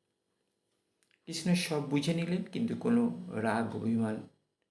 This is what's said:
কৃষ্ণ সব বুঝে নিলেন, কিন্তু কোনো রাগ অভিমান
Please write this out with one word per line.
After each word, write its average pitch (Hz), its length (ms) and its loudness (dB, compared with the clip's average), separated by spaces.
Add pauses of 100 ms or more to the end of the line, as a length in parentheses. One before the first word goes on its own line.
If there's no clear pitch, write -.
(1300)
কৃষ্ণ 170 280 0
সব 151 340 0
বুঝে 165 260 2
নিলেন, 170 280 -2
কিন্তু 117 340 -2
কোনো 120 520 2
রাগ 110 480 0
অভিমান 110 520 0 (420)